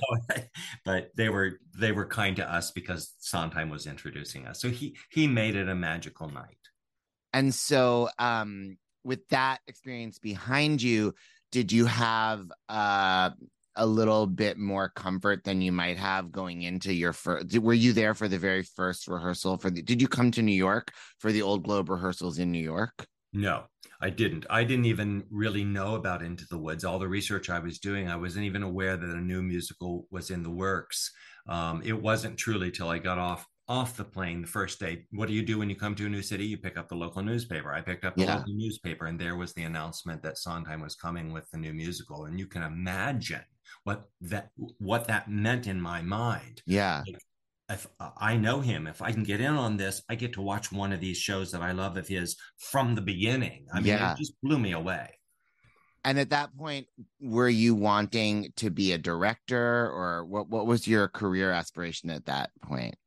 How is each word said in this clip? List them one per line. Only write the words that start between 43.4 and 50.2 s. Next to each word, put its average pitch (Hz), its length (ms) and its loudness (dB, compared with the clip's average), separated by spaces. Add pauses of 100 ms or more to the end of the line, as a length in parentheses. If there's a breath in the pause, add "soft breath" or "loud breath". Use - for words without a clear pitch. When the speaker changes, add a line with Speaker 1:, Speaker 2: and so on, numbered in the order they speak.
Speaker 1:
what - 260 -6 (140)
that, 98 340 -6
what 107 520 -2
that 104 200 0
meant 110 380 2
in 95 140 -2
my 85 200 -4
mind. 104 640 -2
Speaker 2:
Yeah. 92 420 2
Speaker 1:
Like, 87 140 -12 (480)
if 98 200 -8 (100)
I 107 380 -2
know 117 240 4
him, 87 260 0
if 78 160 -12
I 95 80 -2
can 110 140 0
get 101 160 0
in 143 140 2
on 113 220 0
this, 98 320 -2
I 117 60 -6
get 117 200 -4